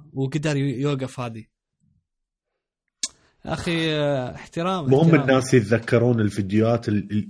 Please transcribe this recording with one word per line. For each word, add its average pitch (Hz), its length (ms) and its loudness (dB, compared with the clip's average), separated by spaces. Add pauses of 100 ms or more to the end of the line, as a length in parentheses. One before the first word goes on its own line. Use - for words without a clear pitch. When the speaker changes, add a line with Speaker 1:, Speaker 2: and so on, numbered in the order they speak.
(120)
Speaker 1:
وقدر 143 440 -2
ي-، 139 240 -2
يوقف 135 400 -4
هذه. 113 240 -10 (2000)
أخي، 160 520 -2
آه، 143 380 -2
احترام، - 560 -6
Speaker 2:
مهم 143 140 6
Speaker 1:
احترام. 165 160 6
Speaker 2:
الناس 131 340 2
يتذكرون 117 680 2
الفيديوهات 107 680 0
ال-، 104 240 -2
ال-، 104 180 -2